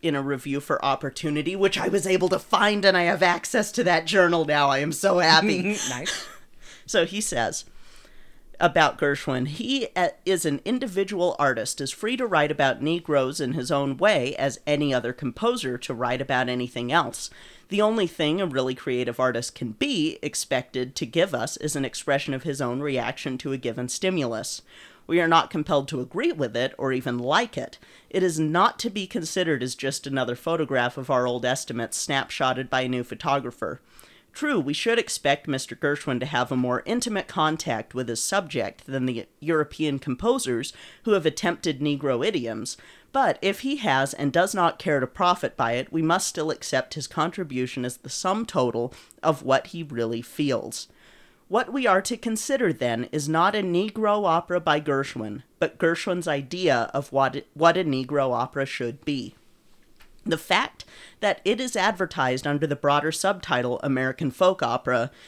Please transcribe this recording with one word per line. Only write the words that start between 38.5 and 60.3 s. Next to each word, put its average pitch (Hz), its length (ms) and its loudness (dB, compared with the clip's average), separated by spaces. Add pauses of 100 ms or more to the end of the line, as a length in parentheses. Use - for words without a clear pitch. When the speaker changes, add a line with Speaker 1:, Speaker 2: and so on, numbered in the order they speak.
Speaker 1:
than 131 180 -2
the 117 220 -4 (120)
European 151 600 0
composers 135 720 -2 (300)
who 226 80 0
have 175 160 4
attempted 156 520 0
Negro 139 460 0
idioms, 117 500 -4 (360)
but 254 320 2
if 196 160 0
he 277 160 -2
has 139 400 2
and 143 180 0
does 190 220 4
not 175 240 2
care 147 200 2
to 127 60 0
profit - 500 0
by 117 180 0
it, 127 200 -4
we 165 80 0
must 165 260 2
still 156 220 -4
accept - 460 -2
his 143 100 -8
contribution 139 800 -4
as 123 120 -6
the - 120 -16
sum 202 340 -2
total 123 480 0 (300)
of 156 220 2
what 131 240 2
he 165 160 -10
really 117 400 -4
feels. - 640 -4 (600)
What 247 240 0
we 269 140 0
are 196 160 6
to - 160 -4
consider, 226 560 0
then, 120 380 -2
is 147 180 -2
not 170 240 4
a 214 80 -2
Negro 208 640 0
opera 175 340 2
by 156 220 2
Gershwin, 135 640 -4 (160)
but - 180 0
Gershwin's 170 500 0
idea 143 640 2
of 139 200 -4
what, 135 420 2
what 165 240 6
a 185 60 2
Negro 135 500 0
opera 127 320 -2
should 131 400 -6
be. 139 300 -4 (920)
The 170 120 0